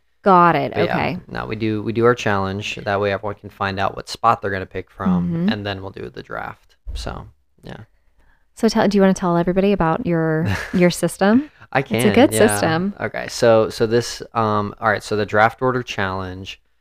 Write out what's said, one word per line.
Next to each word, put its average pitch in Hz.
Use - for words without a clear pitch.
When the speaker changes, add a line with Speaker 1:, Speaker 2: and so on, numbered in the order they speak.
Speaker 1:
Got 175
it. 139
Speaker 2:
But -
yeah, -
Speaker 1:
Okay. 143
Speaker 2:
no, 117
we 120
do, 107
we 110
do 113
our 120
challenge. 98
That 101
way 101
everyone 101
can 101
find 98
out 98
what -
spot -
they're 101
gonna 95
pick -
from, 92
Speaker 1:
Mm-hmm. 170
Speaker 2:
and 104
then 98
we'll 95
do 113
the 107
draft. -
So, -
yeah. -
Speaker 1:
So -
tell, 220
do 202
you 196
wanna 190
tell 175
everybody 185
about 170
your, 160
Speaker 2:
<laughs> -
Speaker 1:
your 180
system? 208
Speaker 2:
I -
Speaker 1:
It's 139
a 220
Speaker 2:
can, 202
Speaker 1:
good 254
Speaker 2:
yeah. 214
Speaker 1:
system. 196
Speaker 2:
Okay, 64
so, 113
so -
this, 117
um, 107
all 113
right, 101
so -
the 104
draft 107
order 127
challenge, 95